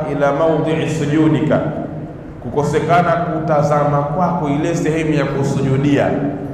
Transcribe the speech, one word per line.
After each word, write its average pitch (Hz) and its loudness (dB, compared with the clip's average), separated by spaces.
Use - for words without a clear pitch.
ila 139 0
mawdhi'i 156 0
sujudika, 151 2
kukosekana 160 2
kutazama 151 0
kwako 151 -2
ile 156 0
sehemu 156 0
ya 139 0
kusujudia, 135 0